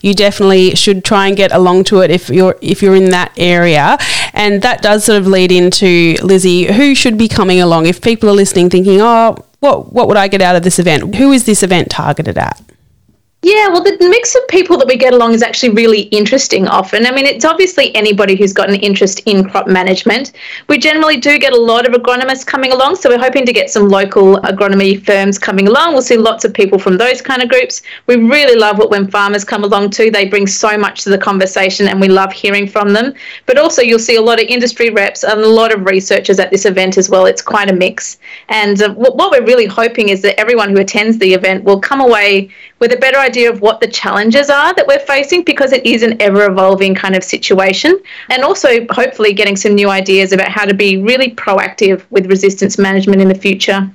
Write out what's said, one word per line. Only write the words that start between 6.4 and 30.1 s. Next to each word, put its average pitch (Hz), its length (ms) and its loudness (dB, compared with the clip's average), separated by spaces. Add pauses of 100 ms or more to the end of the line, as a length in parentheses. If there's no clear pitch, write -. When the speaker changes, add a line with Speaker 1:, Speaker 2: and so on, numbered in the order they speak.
Speaker 1:
who 277 220 2
should 240 220 0
be 220 120 0
coming 185 320 0
along? 165 260 2
If 180 160 -2
people 226 260 0
are 202 140 4
listening 180 280 0
thinking, 190 300 2
"Oh, 226 360 2 (240)
what, 262 320 -2
what 233 160 0
would 208 160 2
I 202 40 -2
get 196 140 -2
out 180 140 2
of 170 60 0
this 185 160 0
event?" 185 380 -2
Who 277 160 4
is 254 120 2
this 214 180 0
event 185 280 -2
targeted 147 480 -4
at? - 220 -6 (840)
Speaker 2:
Yeah, 415 260 2
well, 349 140 0
the 392 140 0 (200)
mix 480 180 -2
of 523 140 2
people 359 280 2
that 262 100 2
we 254 120 0
get 254 160 2
along 233 180 4
is 226 100 2
actually 233 280 -2
really 220 320 2 (180)
interesting 208 480 -2
often. 208 380 -2
I 247 40 0
mean, 269 140 -2
it's 277 220 -2
obviously 330 400 0 (100)
anybody 208 400 0
who's 196 160 0
got 196 160 -2
an 196 80 0 (120)
interest 196 360 -2
in 190 240 0
crop 190 180 -4
management. 190 680 -2 (360)
We 294 80 0
generally 311 400 0
do 285 220 0
get 269 160 0
a 240 60 4 (120)
lot 240 160 0
of 240 60 0
agronomists 247 500 -2
coming 262 260 -4
along, 262 260 0
so 302 120 -2
we're 247 200 2
hoping 262 180 0
to 240 80 0
get 208 160 -2
some 208 180 2
local 196 480 4 (140)
agronomy 196 520 0
firms 196 360 0
coming 196 300 -2
along. 302 260 2
We'll 262 80 0
see 240 160 0
lots 220 260 0
of 220 80 0
people 196 260 0
from 190 200 0
those 247 240 -2
kind 254 200 -4
of 247 60 -4
groups. 254 320 -2 (260)
We 247 100 2
really 247 420 2
love 208 200 2
it 220 120 0
when 196 200 -2
farmers 202 320 -2 (100)
come 202 120 -4
along 202 320 -2
too. 220 140 2